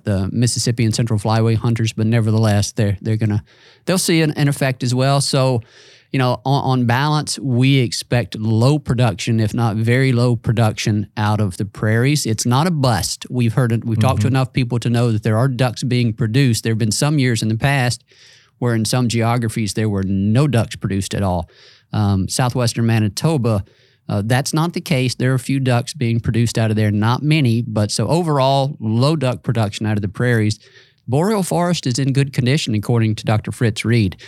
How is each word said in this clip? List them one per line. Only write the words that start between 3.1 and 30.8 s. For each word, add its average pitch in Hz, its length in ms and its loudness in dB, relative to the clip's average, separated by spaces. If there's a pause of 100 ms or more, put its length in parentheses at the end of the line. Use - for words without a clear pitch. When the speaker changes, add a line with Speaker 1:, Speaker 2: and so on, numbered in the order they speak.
Speaker 1:
gonna, 107 260 0 (440)
they'll 180 120 2
see 165 220 2
an, 151 120 2
an 147 160 0
effect 135 340 -2
as 123 120 -2
well. 135 280 2
So 131 400 0 (480)
you 135 80 -2
know, 127 280 0
on, 131 340 0
on 120 60 0
balance, 139 520 0
we 135 400 2
expect - 600 -2
low 113 400 2
production, 120 640 0
if 107 120 0
not 117 240 -2
very 123 360 2
low 120 240 2
production, 110 840 0
out 104 220 0
of 98 180 -2
the 107 80 -4
prairies. 117 580 0
It's 110 220 -2
not 131 200 2
a 185 40 0
bust. 127 580 0
We've 120 240 0
heard 120 200 2
it, 113 120 -2
we've 113 160 -2
talked 127 220 2
to 107 60 2
Speaker 2:
Mm-hmm. 110 80 0
Speaker 1:
enough 131 180 -2
people 123 260 -2
to 120 100 -4
know 120 220 2
that 107 100 -2
there 107 140 0
are 127 120 2
ducks 123 340 -2
being 120 320 0
produced. 120 500 0
There 117 80 0
have 107 60 0
been 107 140 0
some 151 260 0
years 123 240 0
in 110 60 -2
the 110 100 0
past 135 460 0 (540)
where 120 160 0
in 110 120 0
some 123 220 0
geographies 113 680 -2
there 110 140 0
were 98 140 0
no 104 460 2
ducks 113 280 0
produced 98 380 -4
at 92 80 -2
all. 90 260 -2 (440)
Um, 101 360 2
southwestern 120 580 0
Manitoba, 113 800 0 (440)
uh, 104 160 -2
that's 127 300 -2
not 160 180 0
the 180 80 -6
case. 127 340 0
There 127 180 0
are - 20 2
a 127 40 2
few 135 220 -2
ducks 123 320 0
being 117 280 -2
produced 113 380 0
out 113 120 2
of 104 60 0
there, 107 140 2
not 110 320 0
many, 135 400 2
but 107 280 -2
so 113 180 -2
overall, 139 720 2
low 117 340 2
duck 127 280 -2
production 110 420 -2
out 107 140 0
of 98 40 -4
the 104 60 -2
prairies. 110 500 0 (480)